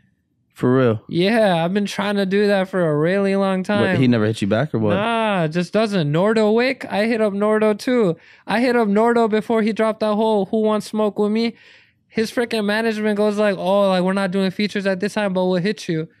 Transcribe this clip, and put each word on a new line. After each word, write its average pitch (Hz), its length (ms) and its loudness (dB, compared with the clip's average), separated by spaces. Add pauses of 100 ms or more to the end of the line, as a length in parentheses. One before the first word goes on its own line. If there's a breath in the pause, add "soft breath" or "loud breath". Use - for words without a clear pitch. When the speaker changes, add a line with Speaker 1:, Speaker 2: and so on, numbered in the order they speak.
(520)
Speaker 1:
For 127 240 2
real? 117 320 2
Speaker 2:
Yeah, 185 560 2
I've 175 80 -2
been 202 140 -2
trying 202 300 -4
to 196 100 0
do 202 220 2
that 190 200 0
for 180 180 0
a 151 120 0
really 196 380 0
long 190 260 0
time. 202 300 0
Speaker 1:
What, 180 80 0
he 131 80 4
never 113 180 2
hit 110 160 -2
you 101 60 -2
back 110 260 0
or 113 60 0
what? 104 160 0
Speaker 2:
Nah, 214 500 0
just 170 260 -4
doesn't. 202 400 0
Nordo 208 400 2
Wick, 247 380 0
I 202 160 0
hit 226 160 0
up 214 100 0
Nordo 214 460 0
too. 226 380 0 (300 loud breath)
I 202 140 0
hit 247 160 2
up 226 120 2
Nordo 226 420 2
before 214 320 0
he 220 100 0
dropped 220 280 -2
that 214 140 0
whole 220 320 0
"Who 220 140 -2
Wants 214 280 0
Smoke 214 300 -2
With 208 140 0
Me." 226 220 -2 (520 soft breath)
His 220 240 -4
freaking 233 360 -2
management 214 500 -2
goes 208 220 0
like, 208 180 0
"Oh, 196 320 2
like, 185 140 2
we're 185 100 0
not 196 180 -2
doing 190 200 0
features 202 360 -4
at 190 140 -2
this 202 140 -6
time, 208 180 -2
but 185 140 0
we'll 185 160 0
hit 208 260 -4
you." 160 200 -4 (120)